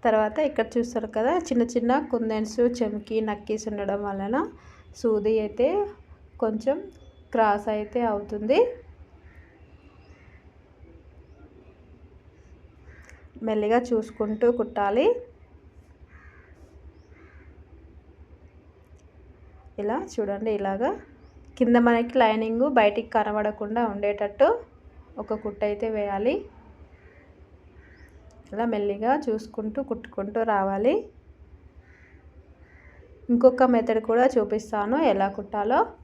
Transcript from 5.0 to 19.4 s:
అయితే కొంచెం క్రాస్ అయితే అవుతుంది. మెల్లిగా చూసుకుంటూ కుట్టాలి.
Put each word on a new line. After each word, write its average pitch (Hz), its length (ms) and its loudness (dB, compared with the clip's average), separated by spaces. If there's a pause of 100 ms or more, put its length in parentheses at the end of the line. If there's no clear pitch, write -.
అయితే 214 240 0 (760)
కొంచెం 226 360 -2 (560)
క్రాస్ 208 400 2
అయితే 214 260 -4 (100)
అవుతుంది. 208 480 0 (4000)
మెల్లిగా 214 320 2 (120)
చూసుకుంటూ 220 580 0 (100)
కుట్టాలి. 208 460 0 (4000)